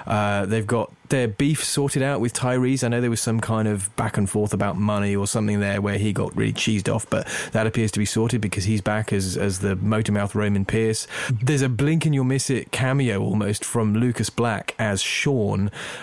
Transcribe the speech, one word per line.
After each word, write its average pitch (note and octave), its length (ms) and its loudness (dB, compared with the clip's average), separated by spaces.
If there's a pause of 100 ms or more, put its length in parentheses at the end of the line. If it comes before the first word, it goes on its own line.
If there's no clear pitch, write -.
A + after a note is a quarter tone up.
Uh, G#2 400 0
they've A2 220 0
got A#2 240 -2 (160)
their C3 180 2
beef C#3+ 380 0
sorted C#3 380 0
out C#3 180 0
with A#2+ 120 0
Tyrese. B2+ 520 2
I A#2+ 40 2
know A#2+ 120 2
there B2 100 2
was A2+ 100 0
some A2+ 200 0
kind A2 260 0
of G2+ 300 -2
back A2 200 -2
and G2 140 2
forth G#2 240 0
about G2 220 0
money G2+ 400 0
or G2+ 100 0
something G#2+ 320 0
there G2+ 220 0
where G2+ 180 0
he G#2+ 140 0
got - 240 -4
really A2 160 0
cheesed A2 360 0
off, A2 220 0
but G#2+ 160 -2 (240)
that A2 160 2
appears A2 240 0
to - 80 -4
be G#2+ 60 2
sorted A2+ 360 0
because G#2 220 -2
he's G#2 180 0
back G#2+ 320 -2
as, F#2+ 240 0
as G2 220 0
the G2 160 0
motormouth G#2 640 0
Roman G2+ 280 2
Pierce. A2 440 0 (340)
There's C3+ 200 2
a C3+ 60 2
blink D3 380 2
and D3+ 80 2
you'll C3+ 80 2
miss C3 260 0
it B2 220 -2
cameo B2+ 540 2
almost G#2 400 0
from A2 320 2
Lucas A#2 340 0
Black A#2 480 -2
as G2+ 240 0
Sean, G#2 680 0 (300)